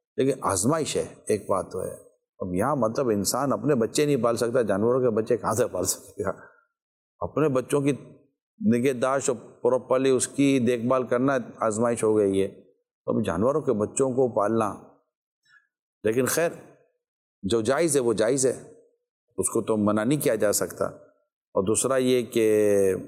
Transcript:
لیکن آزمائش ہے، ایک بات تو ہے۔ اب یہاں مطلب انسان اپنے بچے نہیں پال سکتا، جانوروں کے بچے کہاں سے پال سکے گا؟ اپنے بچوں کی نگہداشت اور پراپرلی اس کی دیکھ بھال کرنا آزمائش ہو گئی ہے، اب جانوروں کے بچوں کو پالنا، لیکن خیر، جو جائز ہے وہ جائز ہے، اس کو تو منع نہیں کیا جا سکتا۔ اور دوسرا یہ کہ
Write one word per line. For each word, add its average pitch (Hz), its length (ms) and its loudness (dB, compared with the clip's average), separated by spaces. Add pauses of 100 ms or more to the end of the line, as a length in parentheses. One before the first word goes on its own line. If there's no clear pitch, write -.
(160)
لیکن 131 260 0
آزمائش 117 540 -2
ہے، 82 80 -2 (240)
ایک 104 220 -2
بات 95 220 -4
تو 92 100 -8
ہے۔ - 240 -12 (320)
اب 90 160 -8
یہاں 123 220 0
مطلب 120 320 -2
انسان 113 440 0
اپنے 117 220 0
بچے 120 320 0
نہیں 143 100 2
پال 117 200 0
سکتا، 120 260 0
جانوروں 110 380 0
کے 123 100 2
بچے 110 260 0
کہاں 107 160 -2
سے 110 140 0
پال 90 180 -4
سکے - 400 -8
گا؟ 95 80 -4 (840)
اپنے 139 300 -2
بچوں 131 320 -2
کی 143 120 0 (840)
نگہداشت 131 540 0
اور 120 60 0
پراپرلی 131 720 0
اس 127 180 2
کی 139 300 2
دیکھ 120 280 0
بھال 131 160 2
کرنا 127 360 0 (220)
آزمائش 117 440 0
ہو 110 120 4
گئی 98 260 4
ہے، 95 40 0 (600)
اب 120 180 0
جانوروں 107 360 0
کے 135 120 0
بچوں 107 380 -2
کو 127 180 2
پالنا، 107 460 0 (1300)
لیکن 120 220 0
خیر، 160 240 -2 (920)
جو 113 180 0
جائز 139 360 0
ہے 139 40 2
وہ 117 120 2
جائز 120 340 0
ہے، 127 60 2 (840)
اس - 140 -4
کو 113 120 -2
تو 110 140 -2
منع 107 280 0
نہیں 147 160 0
کیا 143 140 0
جا 104 180 2
سکتا۔ 95 320 -4
اور - 840 -8
دوسرا 123 300 0
یہ 127 260 2
کہ 110 480 2 (380)